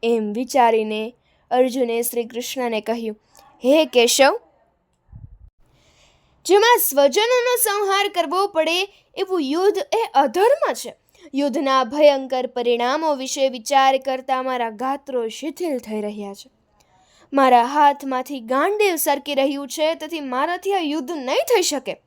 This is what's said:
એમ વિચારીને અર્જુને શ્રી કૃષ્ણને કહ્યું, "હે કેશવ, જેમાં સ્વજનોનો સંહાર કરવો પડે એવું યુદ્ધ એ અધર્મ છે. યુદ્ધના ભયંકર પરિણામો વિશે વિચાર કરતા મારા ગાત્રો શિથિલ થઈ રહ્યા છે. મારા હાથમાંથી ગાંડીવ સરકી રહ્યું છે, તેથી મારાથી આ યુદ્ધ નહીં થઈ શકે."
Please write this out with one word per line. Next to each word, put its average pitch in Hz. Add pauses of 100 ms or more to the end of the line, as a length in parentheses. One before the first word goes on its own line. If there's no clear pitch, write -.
એમ 220
વિચારીને 226 (360)
અર્જુને 247
શ્રી 240
કૃષ્ણને 240
કહ્યું, 220 (480)
"હે 302
કેશવ, 269 (2000)
જેમાં 427
સ્વજનોનો 453
સંહાર 403
કરવો 359
પડે 339 (340)
એવું 370
યુદ્ધ 339
એ 453
અધર્મ 415
છે. - (400)
યુદ્ધના 269
ભયંકર 269
પરિણામો 247
વિશે 269
વિચાર 269
કરતા 262
મારા 247
ગાત્રો 254
શિથિલ 285
થઈ 220
રહ્યા 208
છે. 254 (840)
મારા 262
હાથમાંથી 277
ગાંડીવ 339
સરકી 285
રહ્યું 277
છે, 311
તેથી 311
મારાથી 320
આ 392
યુદ્ધ 302
નહીં 339
થઈ 370
શકે." 269